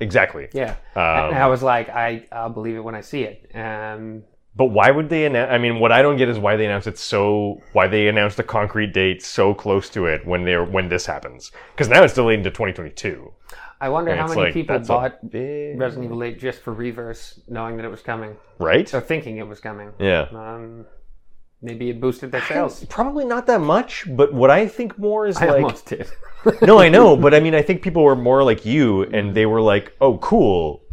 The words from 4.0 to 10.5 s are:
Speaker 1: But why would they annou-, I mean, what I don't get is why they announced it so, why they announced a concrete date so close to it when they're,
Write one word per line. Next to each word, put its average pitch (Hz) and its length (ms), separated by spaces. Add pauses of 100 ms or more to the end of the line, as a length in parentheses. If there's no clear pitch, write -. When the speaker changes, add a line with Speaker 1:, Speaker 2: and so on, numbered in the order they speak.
Speaker 1:
But 135 100
why 104 240
would 151 200
they 156 180
annou-, 127 220
I 123 80
mean, 117 220
what 113 120
I 120 80
don't 143 160
get 127 140
is 110 80
why 101 180
they 107 80
announced 101 220
it 107 120
so, 104 640 (140)
why 95 140
they 104 200
announced 104 300
a 127 40
concrete 107 520
date 95 280
so 101 300
close 98 380
to 92 160
it 78 200
when 90 180
they're, 87 200